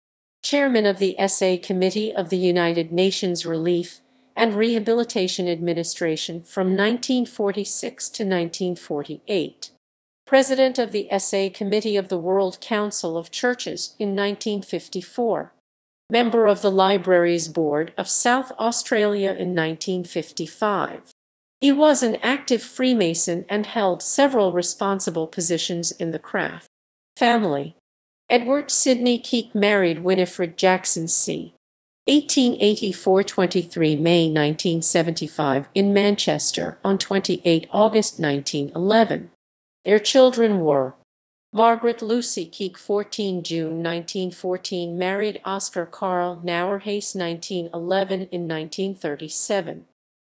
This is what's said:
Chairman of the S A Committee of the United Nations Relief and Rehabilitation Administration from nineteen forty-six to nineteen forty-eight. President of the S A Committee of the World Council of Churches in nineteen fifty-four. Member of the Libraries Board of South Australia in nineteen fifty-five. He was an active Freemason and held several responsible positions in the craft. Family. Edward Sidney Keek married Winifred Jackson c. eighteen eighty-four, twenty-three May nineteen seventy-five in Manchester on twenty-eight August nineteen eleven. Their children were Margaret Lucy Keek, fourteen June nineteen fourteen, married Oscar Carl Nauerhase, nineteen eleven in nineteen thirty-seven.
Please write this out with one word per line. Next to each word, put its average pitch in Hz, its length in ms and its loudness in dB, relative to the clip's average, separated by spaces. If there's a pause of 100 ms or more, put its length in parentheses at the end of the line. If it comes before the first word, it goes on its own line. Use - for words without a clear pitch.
(400)
Chairman 269 460 2
of 196 140 0
the 185 180 -2
S 196 240 0
A 185 160 2
Committee 190 560 -2
of 175 160 -4
the 185 60 -2
United 170 560 2
Nations 185 520 0
Relief 170 580 -4 (340)
and 220 180 2
Rehabilitation 226 920 0
Administration 170 960 -4
from 190 320 0
nineteen 240 500 0
forty-six - 840 -4
to - 140 -6
nineteen 180 520 -2
forty-eight. - 920 -6 (540)
President 262 540 4
of 220 140 -2
the 202 180 -4
S 196 240 0
A 196 160 0
Committee 208 460 -2
of 196 120 0
the 185 100 -2
World 185 420 0
Council 202 580 -2
of 165 140 -10
Churches 247 640 -4
in 202 160 -2
nineteen 202 480 -2
fifty-four. 180 920 -4 (560)
Member 233 380 4
of 196 160 4
the 202 80 4
Libraries 180 800 4
Board 156 480 -2
of 185 120 -6
South 254 520 2
Australia 208 760 0
in 180 180 -2
nineteen 165 500 -2
fifty-five. 175 960 -4 (600)
He 277 100 4
was 285 320 4
an 226 140 0
active 247 440 0
Freemason 180 880 0
and 208 180 -2
held 185 360 -2
several 269 480 2
responsible 175 800 -2
positions 170 640 -4
in 165 180 -6
the 156 80 -6
craft. - 480 -6 (500)
Family. 180 600 0 (520)
Edward 247 400 2
Sidney 247 480 4
Keek 233 380 -4
married 196 480 2
Winifred 180 540 0
Jackson 185 500 2
c. - 480 -2 (540)
eighteen 269 500 4
eighty-four, 202 640 2
twenty-three 175 720 0
May 165 340 4
nineteen 156 540 0
seventy-five 160 880 0
in 202 220 2
Manchester 190 920 0
on 196 140 2
twenty-eight 170 720 -2
August 214 480 2
nineteen 143 560 -2
eleven. 196 560 2 (540)
Their 208 160 4
children 233 600 4
were 139 340 2 (560)
Margaret 233 500 2
Lucy 220 440 -4
Keek, 185 300 -8
fourteen 202 680 -4
June 165 380 -4
nineteen 170 500 -4
fourteen, 180 640 -6
married 196 460 -4
Oscar 190 420 -6
Carl 180 580 -4
Nauerhase, 196 680 -4
nineteen 170 580 -6
eleven 190 500 -2 (100)
in 175 160 -6
nineteen 165 480 -6
thirty-seven. 160 880 -4 (480)